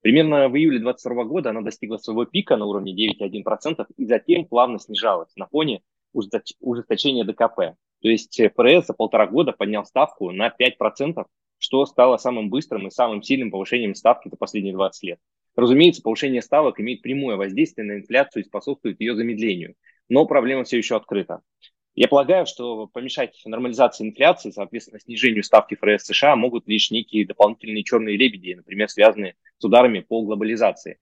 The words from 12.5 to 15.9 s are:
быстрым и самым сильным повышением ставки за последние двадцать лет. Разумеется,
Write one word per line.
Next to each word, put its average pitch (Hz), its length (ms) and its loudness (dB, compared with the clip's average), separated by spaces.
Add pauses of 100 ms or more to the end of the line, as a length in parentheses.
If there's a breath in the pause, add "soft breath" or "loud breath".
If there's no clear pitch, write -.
быстрым 110 360 -6
и 95 40 -12
самым 110 320 -2
сильным 131 280 -4
повышением 98 460 -4
ставки - 320 0
за - 80 -18
последние 98 380 -6
двадцать 95 280 -4
лет. 87 160 -12 (380)
Разумеется, 143 460 6